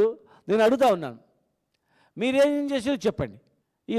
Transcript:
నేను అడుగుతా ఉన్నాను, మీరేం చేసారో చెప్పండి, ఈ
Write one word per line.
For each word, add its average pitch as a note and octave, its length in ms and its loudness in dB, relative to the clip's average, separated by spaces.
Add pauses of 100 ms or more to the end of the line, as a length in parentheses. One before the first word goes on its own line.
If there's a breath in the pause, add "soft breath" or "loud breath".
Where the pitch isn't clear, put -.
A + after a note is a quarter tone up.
(480 soft breath)
నేను G#3 200 2
అడుగుతా B3+ 280 2
ఉన్నాను, C3 240 -10 (1000)
మీరేం C4 360 2 (180)
చేసారో C4+ 360 -4
చెప్పండి, A#2 300 -6 (520)
ఈ A3+ 100 -4